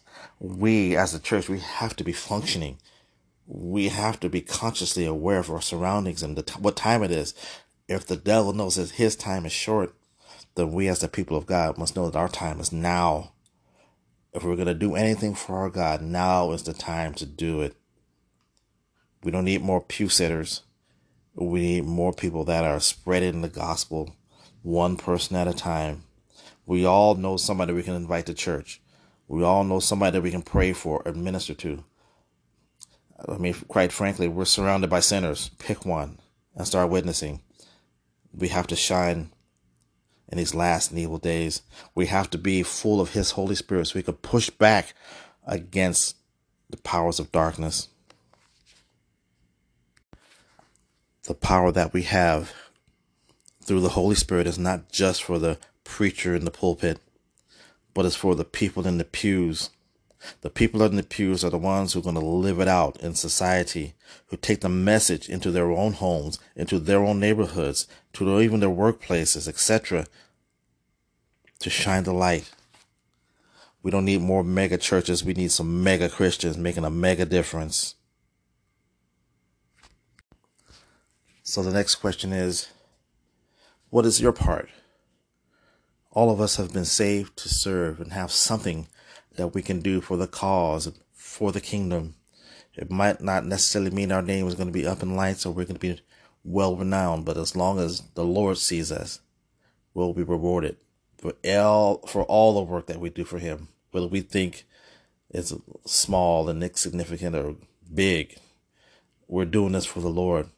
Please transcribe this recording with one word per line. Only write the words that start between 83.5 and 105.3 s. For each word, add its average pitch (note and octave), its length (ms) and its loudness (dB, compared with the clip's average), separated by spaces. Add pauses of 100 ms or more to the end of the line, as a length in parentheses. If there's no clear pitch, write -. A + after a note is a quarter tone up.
what A2+ 160 6
is A2+ 160 4
your A#2+ 100 6
part? - 380 0 (1400)
All A2+ 200 6
of G2+ 80 0
us G#2 160 2
have F2+ 160 -4
been F2+ 140 0
saved G2+ 520 0
to - 120 -10
serve E2+ 500 0
and E2 140 -12
have F#2 180 -4
something F#2 560 0 (480)
that F2 200 -2
we F#2 80 -2
can F#2+ 160 -2
do F#2+ 200 0
for F2+ 160 -4
the F2+ 120 -2
cause, E2 640 0 (180)
for - 400 -4
the G2 80 -6
kingdom. F2 540 -4 (640)
It E2+ 160 -10
might G2 280 2
not F#2+ 260 0
necessarily F#2+ 440 0
mean G2 220 -2
our F#2 100 2
name F#2 260 -2
is F2 60 -2
gonna F2+ 180 -4
be E2 140 -2
up F#2 160 -2
in F#2 140 -2
lights F#2+ 300 -2
or F2+ 60 -2
we're F2+ 140 -4
gonna F2+ 140 -10
be F2+ 200 -4 (440)
well F#2 320 0
renowned, F#2 500 0
but D#2+ 100 -2
as D#2+ 200 -4
long F#2 240 2
as E2+ 240 -2 (100)
the F2 100 -4
Lord F#2+ 340 2
sees D#2+ 340 -4
us, - 300 -8 (720)
we'll F2 200 0
be F2+ 100 -4
rewarded E2+ 540 0 (400)
for - 160 -8 (120)
all, G#2 520 6 (100)
for G2 160 0
all A2 300 6
the G2+ 80 2
work F2 240 -4
that E2 140 -8
we E2+ 100 -6
do E2+ 140 -6
for F2 160 -8
Him, D#2 300 -8 (220)
whether F2+ 160 -2
we F#2+ 140 0
think F#2 440 -4 (680)